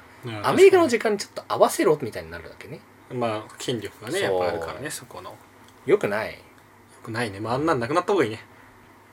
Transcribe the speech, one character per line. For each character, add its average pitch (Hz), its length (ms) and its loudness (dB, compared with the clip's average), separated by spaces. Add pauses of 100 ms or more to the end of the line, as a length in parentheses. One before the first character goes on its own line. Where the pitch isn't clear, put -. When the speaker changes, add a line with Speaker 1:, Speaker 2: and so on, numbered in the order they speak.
(260)
Speaker 1:
う 120 40 -10
ん、 107 180 -6
Speaker 2:
ア 135 60 4
メ 339 100 6
リ 381 80 12
カ 381 60 8
の 339 100 6
時 233 120 2
間 220 120 0
に 202 60 0
ち - 80 -6
ょ - 40 -20
っ - 40 -20
と - 140 -12
合 214 100 -2
わ 240 120 6
せ - 140 0
ろ 156 180 4
み 110 100 -6
た 95 80 -10
い 85 40 -10
に 80 80 -16
な 85 60 -14
る 82 120 -16
わ - 100 -20
け - 80 -18
ね。 131 120 -14 (320)
Speaker 1:
ま 113 360 -4
あ、 - 100 -20
権 120 240 -6
力 - 240 -14
が 127 60 -8
ね、 185 80 -2
Speaker 2:
そ - 0 -
う。 - 20 -2
Speaker 1:
や 147 100 0
っ 92 80 0
ぱ 90 80 0
あ 85 40 -2
る 85 80 -4
か 82 140 -8
ら - 80 -12
ね、 147 100 -10
そ - 140 -12
こ - 160 -16
の。 - 140 -16 (500)
Speaker 2:
よ 180 120 4
く 120 100 0
な 104 180 -2
い。 82 80 -8
Speaker 1:
よ - 40 -18 (680)
く 113 80 -12
な 113 120 -4
い 107 80 -4
ね。 98 80 -12
ま 110 120 -6
あ、 - 40 -2
あ - 20 0
ん 151 80 -2
な 160 80 2
ん 127 60 -2
な 117 80 -4
く 143 60 -4
な 175 80 0
っ - 40 -2
た 208 80 -2
方 185 60 2
が 127 60 4
い - 20 -2
い 107 40 -6
ね。 110 120 -12 (680)